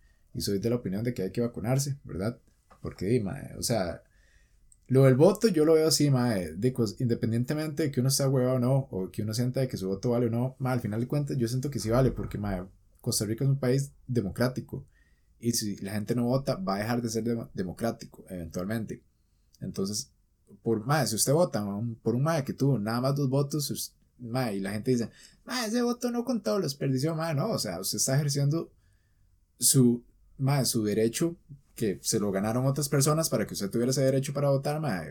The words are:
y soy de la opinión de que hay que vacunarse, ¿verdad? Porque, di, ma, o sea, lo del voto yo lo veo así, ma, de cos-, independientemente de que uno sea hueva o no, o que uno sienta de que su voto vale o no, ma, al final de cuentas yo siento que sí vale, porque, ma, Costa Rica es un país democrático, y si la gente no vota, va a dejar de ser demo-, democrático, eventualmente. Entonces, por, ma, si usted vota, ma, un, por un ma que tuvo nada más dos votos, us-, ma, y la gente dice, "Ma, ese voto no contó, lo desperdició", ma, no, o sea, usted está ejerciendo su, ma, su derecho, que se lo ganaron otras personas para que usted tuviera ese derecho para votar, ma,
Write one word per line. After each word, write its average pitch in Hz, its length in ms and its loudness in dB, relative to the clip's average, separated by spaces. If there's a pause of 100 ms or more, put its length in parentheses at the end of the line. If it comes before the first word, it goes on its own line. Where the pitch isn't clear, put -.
(340)
y 117 80 -6
soy 101 180 -2
de 113 100 -2
la 120 80 2
opinión 101 260 -4
de 123 100 -2
que 95 100 -6
hay 95 80 -4
que 117 100 -4
vacunarse, 131 600 -2
¿verdad? 101 360 -6 (420)
Porque, 87 240 -8
di, 117 140 2
ma, 92 180 -4 (200)
o - 60 -8
sea, 92 400 -2 (840)
lo 131 180 6
del 131 100 8
voto 196 320 6
yo 160 180 4
lo 165 80 8
veo 156 140 6
así, 147 220 4
ma, 123 260 4
de 92 380 -2
cos-, 110 260 0
independientemente 131 840 0
de 143 80 0
que 143 100 0
uno 131 80 2
sea 139 200 2
hueva 127 240 2
o 131 60 2
no, 127 320 2
o 92 200 -4
que - 100 -6
uno 107 120 -4
sienta 123 260 -2
de 131 80 0
que 107 100 -6
su 92 100 -4
voto 98 240 -2
vale 120 160 2
o - 20 -2
no, 120 300 -2
ma, 127 120 -2
al 123 100 0
final 107 180 -2
de 123 80 -2
cuentas 147 300 -2
yo 117 100 0
siento 131 220 -4
que 127 100 -6
sí 107 100 -2
vale, 123 220 4
porque, - 260 -6
ma, 98 300 -4 (340)
Costa 113 240 -2
Rica 113 180 -2
es 139 60 2
un 139 100 2
país 135 320 0 (160)
democrático, 117 760 -2 (540)
y 117 140 0
si 101 240 -4
la 98 160 -6
gente 107 220 -2
no 120 100 0
vota, 139 320 0
va 98 180 -2
a 202 40 -2
dejar 120 220 -2
de 117 80 -4
ser 110 140 -2
demo-, 117 300 -4
democrático, 104 760 -6
eventualmente. 92 720 -6 (600)
Entonces, 98 500 -6 (520)
por, 110 220 0
ma, 143 200 2
si 107 100 -2
usted 135 180 2
vota, 143 300 2
ma, 101 120 -4
un, 113 200 -4
por 113 200 0
un 131 80 0
ma 160 200 0
que 95 100 -6
tuvo 135 260 2
nada 113 220 0
más 135 140 0
dos 143 140 0
votos, 143 420 -2
us-, - 220 -8 (260)
ma, 120 320 -4
y 98 80 -4
la 98 120 -4
gente 107 200 -2
dice, 117 180 2 (360)
"Ma, 247 200 -4
ese 233 160 0
voto 240 300 -2
no 240 140 -2
contó, 220 320 0
lo 196 60 0
desperdició", 139 520 -2
ma, 160 180 -2
no, 165 180 0
o 175 80 0
sea, 90 200 -4
usted 98 180 -4
está 135 180 2
ejerciendo 143 560 0 (880)
su, 120 440 6 (340)
ma, 135 280 2
su 110 180 0
derecho, 113 520 2 (400)
que 110 260 0
se - 180 0
lo 101 120 0
ganaron 110 340 0
otras 139 240 0
personas 147 400 2
para 107 180 0
que 95 60 -12
usted 95 160 -4
tuviera 120 220 0
ese 135 120 0
derecho 135 300 2
para 143 160 0
votar, 143 320 0
ma, 104 300 -2